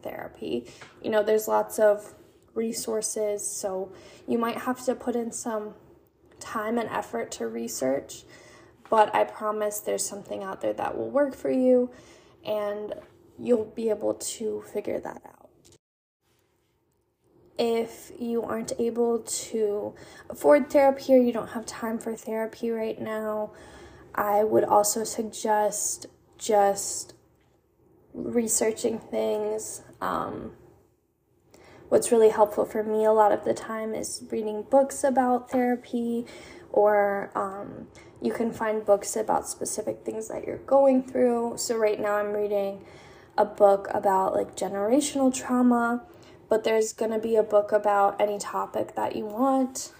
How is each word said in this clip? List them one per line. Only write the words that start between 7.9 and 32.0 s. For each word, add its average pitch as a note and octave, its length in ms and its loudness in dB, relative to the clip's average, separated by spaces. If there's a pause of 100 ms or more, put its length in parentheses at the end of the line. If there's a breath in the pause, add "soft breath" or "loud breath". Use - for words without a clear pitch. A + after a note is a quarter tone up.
but G#3+ 240 4
I G#3 100 4
promise G#3+ 560 -4
there's G3+ 260 -4
something G3+ 360 -10
out F#3+ 180 -10
there G#3+ 140 -2
that - 220 -4
will - 140 -4
work C#4 240 2
for - 160 -4
you, B3+ 400 4 (540 loud breath)
and G#3 500 -4 (440)
you'll A3+ 260 2
be A3 260 -4
able G#3+ 240 -2
to G#3+ 480 -6 (100)
figure - 280 -4
that - 260 -12
out. - 240 -20 (2000)
If A#3 600 -2
you A#3 240 -2
aren't A3+ 360 -6
able A#3 420 0
to G#3 760 -4 (340 loud breath)
afford C#4+ 420 6
therapy, C4+ 440 4
or B3+ 40 10
you A#3+ 140 4
don't - 180 -6
have A3 160 -8
time A3+ 320 -6
for A3+ 160 -8
therapy A3 560 -6
right A3 300 -4
now, A3 520 -6 (640 loud breath)
I G#3 300 2
would G#3+ 200 4
also G#3 380 4
suggest G#3+ 1040 -2 (320)
just - 760 2 (1000)
researching A3+ 840 -2
things. G#3+ 840 -6 (180)
Um, - 520 -6 (1400 loud breath)
what's A3 240 2